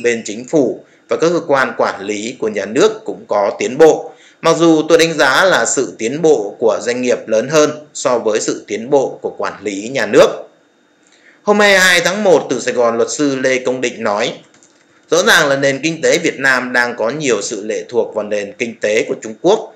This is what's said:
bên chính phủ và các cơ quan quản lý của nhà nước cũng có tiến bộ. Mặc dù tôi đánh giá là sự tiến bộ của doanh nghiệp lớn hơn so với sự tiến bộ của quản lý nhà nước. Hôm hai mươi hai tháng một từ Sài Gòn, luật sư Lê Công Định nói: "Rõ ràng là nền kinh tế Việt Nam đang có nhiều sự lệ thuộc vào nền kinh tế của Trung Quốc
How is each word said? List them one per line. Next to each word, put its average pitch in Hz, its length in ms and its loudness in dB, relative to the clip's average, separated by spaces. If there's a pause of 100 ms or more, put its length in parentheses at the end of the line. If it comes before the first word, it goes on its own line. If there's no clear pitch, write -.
bên 117 220 0
chính 117 220 -12
phủ 131 360 0 (260)
và 120 80 0
các 160 120 0
cơ 170 180 0
quan 131 300 0
quản 98 240 -2
lý 107 380 -6
của 110 80 -4
nhà 101 180 -4
nước 170 400 0
cũng 98 220 -10
có 101 320 0
tiến 113 180 -6
bộ. 156 340 4 (300)
Mặc 160 180 2
dù 160 300 4
tôi 165 80 6
đánh 165 160 2
giá 147 320 2
là 131 200 2
sự 110 320 -2
tiến 117 240 -4
bộ 123 380 2
của 104 220 2
doanh 120 200 -4
nghiệp 120 260 -2
lớn 113 220 0
hơn 151 220 4 (220)
so 123 260 -2
với 107 200 0
sự - 280 -6
tiến 113 220 -8
bộ 135 320 0
của - 160 -8
quản 95 160 -4 (100)
lý 104 260 -6
nhà 127 160 -2
nước. 127 240 6 (1160)
Hôm 208 160 2
hai 208 120 4
mươi 190 80 6
hai 180 220 4
tháng 190 220 -2
một 175 260 4
từ 127 100 -4
Sài 117 140 -4
Gòn, 117 240 0
luật 113 140 0
sư 143 240 0
Lê 131 240 0
Công 127 220 -4
Định 113 220 -4
nói: 110 300 -2 (760)
"Rõ 175 120 2
ràng 180 240 4
là 135 80 2
nền 139 280 0
kinh 160 180 -4
tế 135 160 2
Việt 147 220 -4
Nam 127 340 0
đang 120 220 0
có 113 140 -2
nhiều 131 320 -2
sự 104 240 -8
lệ 101 240 -6
thuộc 113 260 -2
vào 107 80 -4
nền 104 340 -6
kinh 113 220 -6
tế 117 280 0
của 135 140 -6
Trung 110 200 -12
Quốc 202 340 0